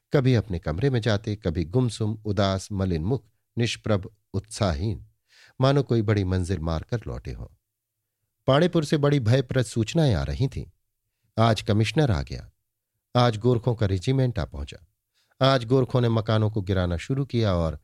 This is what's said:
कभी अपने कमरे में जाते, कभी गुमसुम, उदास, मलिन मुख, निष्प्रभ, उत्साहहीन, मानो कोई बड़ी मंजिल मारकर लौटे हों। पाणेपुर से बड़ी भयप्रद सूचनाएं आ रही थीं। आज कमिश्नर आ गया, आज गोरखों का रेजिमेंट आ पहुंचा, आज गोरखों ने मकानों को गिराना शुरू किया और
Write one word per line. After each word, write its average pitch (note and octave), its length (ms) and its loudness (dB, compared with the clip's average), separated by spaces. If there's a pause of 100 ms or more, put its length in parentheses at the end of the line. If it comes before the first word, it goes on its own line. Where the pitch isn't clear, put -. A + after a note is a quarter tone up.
(140)
कभी C3 200 4
अपने F#2 260 0
कमरे F2+ 300 -2
में B2 120 -2
जाते, G#2+ 340 0
कभी F2 300 -2
गुमसुम, A2 600 -2
उदास, G2 460 0
मलिन F#2+ 320 -2
मुख, A#2 220 -4 (320)
निष्प्रभ, G#2+ 580 -2 (180)
उत्साहहीन, F#2 760 -4 (540)
मानो C3+ 220 4
कोई A#2 180 2
बड़ी G#2 220 2
मंजिल F2+ 360 -2
मारकर E2 480 -4
लौटे B1 240 -10
हों। A#1+ 160 -12 (1000)
पाणेपुर D#3+ 380 4
से E3 120 0
बड़ी C#3+ 220 4
भयप्रद C3 460 2
सूचनाएं C3 480 0
आ D2 100 0
रही C#2+ 240 -2
थीं। - 180 -8 (720)
आज A2+ 220 4
कमिश्नर A2+ 500 0
आ D2+ 100 0
गया, B1+ 300 -12 (640)
आज B2 220 4
गोरखों A#2+ 380 0
का G#2 100 0
रेजिमेंट A#2+ 540 0
आ D2+ 60 -2
पहुंचा, - 400 -12 (560)
आज C3 240 4
गोरखों B2+ 360 2
ने A#2 80 2
मकानों A2 420 0
को G#2+ 100 -4
गिराना F2+ 360 0
शुरू C3+ 280 -4
किया A2+ 280 0
और E2 300 -2